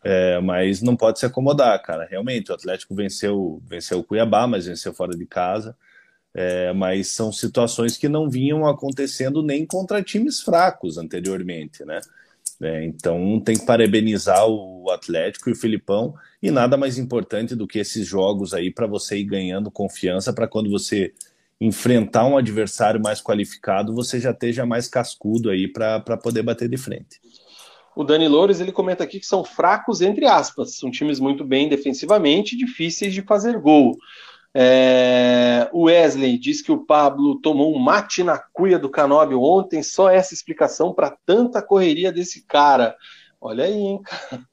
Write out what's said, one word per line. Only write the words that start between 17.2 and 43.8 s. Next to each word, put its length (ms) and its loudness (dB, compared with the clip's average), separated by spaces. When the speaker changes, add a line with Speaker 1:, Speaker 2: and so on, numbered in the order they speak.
Speaker 1:
do 120 -6
que 120 -6
esses 260 -6
jogos 480 -2
aí 180 -4
pra 140 -4
você 320 -6
ir 60 -4
ganhando 480 -4
confiança 600 -4
pra 160 -2
quando 220 -4
você 440 -2
enfrentar 680 2
um 120 4
adversário 640 0
mais 200 -4
qualificado, 720 -4
você 260 -4
já 120 -2
esteja 340 -4
mais 220 -4
cascudo 600 -2
aí 180 0
pra, 320 -4
pra 160 -6
poder 280 -4
bater 260 -4
de 80 -6
frente. 420 -14
Speaker 2:
O 80 -4
Dani 240 4
Loures, 320 4
ele 120 -6
comenta 320 -2
aqui 160 -10
que 60 -18
são 180 0
fracos, 580 0
entre 240 2
aspas, 520 2
são 120 -6
times 300 -4
muito 240 0
bem 240 2
defensivamente 880 2
e 20 -6
difíceis 560 -4
de 100 -6
fazer 360 0
gol. 380 6
É, 1160 4
o 120 2
Wesley 520 4
diz 240 -4
que 100 -2
o 140 0
Pablo 560 2
tomou 340 2
um 40 -4
mate 440 0
na 140 0
cuia 400 0
do 100 -2
Canóbio 540 4
ontem, 400 2
só 300 4
essa 220 4
explicação 600 -2
pra 220 -2
tanta 360 2
correria 500 2
desse 340 -8
cara. 500 4
Olha 240 -4
aí, 80 0
hein, 300 -4